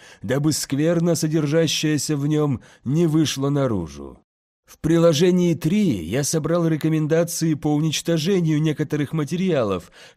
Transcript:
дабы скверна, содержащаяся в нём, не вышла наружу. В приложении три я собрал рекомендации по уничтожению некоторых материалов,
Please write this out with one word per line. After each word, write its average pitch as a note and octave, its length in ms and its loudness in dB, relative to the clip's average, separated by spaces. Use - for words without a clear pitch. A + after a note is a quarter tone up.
дабы C#3+ 300 0
скверна, E3 600 0
содержащаяся D#3 1040 0
в C#3 80 -2
нём, D3+ 340 0
не D#3+ 220 2
вышла D3 420 0
наружу. E2+ 680 -4
В - 120 -20
приложении E3+ 760 4
три D#3+ 500 0
я A2+ 180 -2
собрал E3 460 0
рекомендации D#3+ 880 0
по D3 200 -2
уничтожению D#3+ 840 0
некоторых D3+ 540 -2
материалов, D3 760 -2